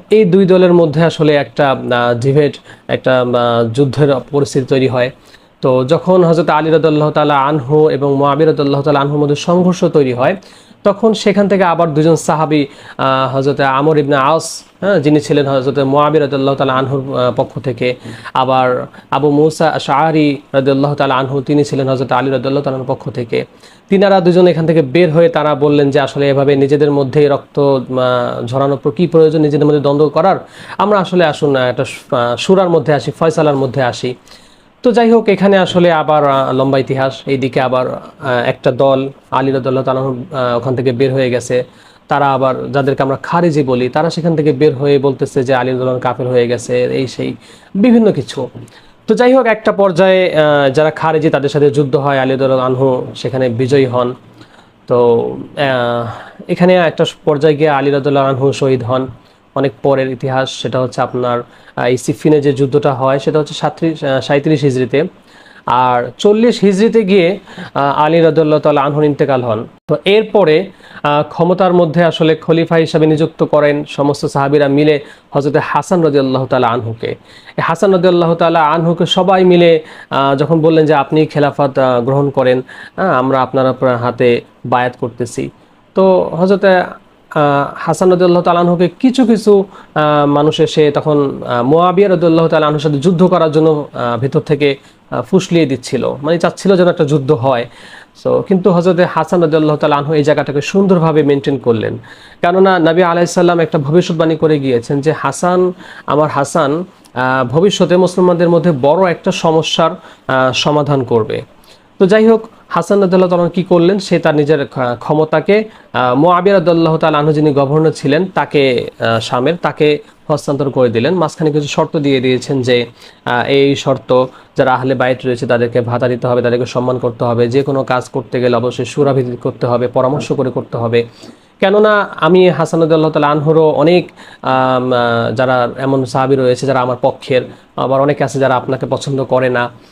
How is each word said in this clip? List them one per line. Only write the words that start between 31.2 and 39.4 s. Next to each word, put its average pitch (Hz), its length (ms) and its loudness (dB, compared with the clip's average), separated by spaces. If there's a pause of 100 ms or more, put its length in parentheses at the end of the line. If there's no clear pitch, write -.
আসুন, 143 300 0
আহ, 131 60 0
একটা, 127 220 -2
আহ, 120 520 -4
শুরার 185 340 2
মধ্যে 156 240 0
আসি, 139 180 -2
ফয়সালার 156 440 0
মধ্যে 135 280 -2
আসি। 123 320 -4 (680)
তো 247 80 4
যাই 233 200 2
হোক, 226 180 2
এখানে 196 280 2
আসলে 175 340 2
আবার, 151 380 2
আহ, 135 220 0
লম্বা 135 280 0
ইতিহাস। 135 460 -4
এইদিকে 135 360 -2
আবার, 127 320 -2
আহ, - 60 -10 (460)
একটা - 260 -2
দল 135 380 0 (220)
আলী 135 200 0